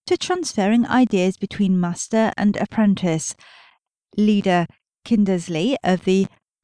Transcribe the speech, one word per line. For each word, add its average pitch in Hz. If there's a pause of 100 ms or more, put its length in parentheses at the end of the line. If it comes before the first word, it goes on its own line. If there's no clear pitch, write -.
to 359
transferring 240
ideas 190
between 190
master 185
and 208
apprentice. 185 (800)
Leader 202 (380)
Kindersley 190
of 180
the 190 (360)